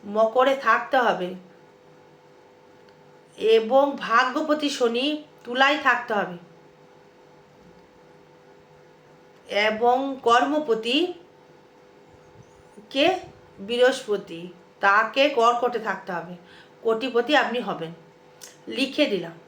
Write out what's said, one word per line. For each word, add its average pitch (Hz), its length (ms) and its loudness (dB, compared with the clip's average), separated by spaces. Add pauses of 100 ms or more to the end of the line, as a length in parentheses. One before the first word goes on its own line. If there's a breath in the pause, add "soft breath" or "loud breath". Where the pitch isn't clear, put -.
মকরে 226 500 2
থাকতে 240 400 0
হবে 185 320 0 (2000)
এবং 226 460 4 (120)
ভাগ্যপতি 285 760 0
শনি 247 360 -2 (380)
তুলায় 269 380 2
থাকতে 240 320 0
হবে 180 220 -4 (3000)
এবং 214 480 2 (260)
কর্মপতি 233 760 2 (1900)
কে 285 160 2 (540)
বৃহস্পতি, 208 800 -2 (400)
তাকে 220 480 2
কর্কটে 240 600 0
থাকতে 190 240 -8
হবে। 175 220 -8 (480 loud breath)
কোটিপতি 233 540 -2
আপনি 233 240 0
হবেন, 165 320 -8 (760 loud breath)
লিখে 262 380 -2
দিলাম 165 300 -6 (120)